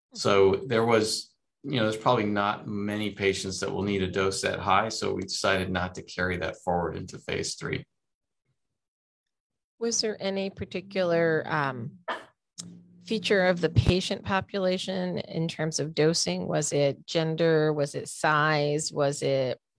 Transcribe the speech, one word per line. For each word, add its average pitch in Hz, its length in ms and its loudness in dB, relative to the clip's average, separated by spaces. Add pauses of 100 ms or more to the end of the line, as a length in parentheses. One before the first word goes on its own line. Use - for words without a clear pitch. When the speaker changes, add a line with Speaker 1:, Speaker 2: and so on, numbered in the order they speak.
(140)
Speaker 1:
so 98 540 4
there 113 160 4
was, 113 480 2 (320)
you 143 160 -2
know, 107 100 2
there's 110 60 -4
probably 120 300 2
not 104 420 -2
many 104 420 -4
patients 95 480 -2
that 98 140 -4
will 95 100 -2
need 98 220 0
a - 20 -2
dose 95 360 0
that 95 180 -2
high. 101 300 2
So 101 220 -2
we 95 100 -4
decided 95 500 0
not 90 240 -2
to 95 60 -12
carry 90 340 -4
that 80 280 -6
forward 87 320 -2
into - 220 -12
phase - 380 -6
three. - 280 -8 (1900)
Speaker 2:
Was 233 240 -2
there 214 180 -2
any 196 300 -2
particular, 175 960 0
um, 135 460 -2 (1120)
feature 202 400 2
of 175 160 2
the 156 80 2
patient - 520 2
population 185 920 -2
in - 320 -4
terms 156 320 -4
of 156 140 -6
dosing? 170 520 2
Was 156 280 -2
it 143 320 0
gender? 160 680 2
Was 143 220 -2
it 127 120 -8
size? 151 840 2
Was 143 300 0
it 135 360 0 (200)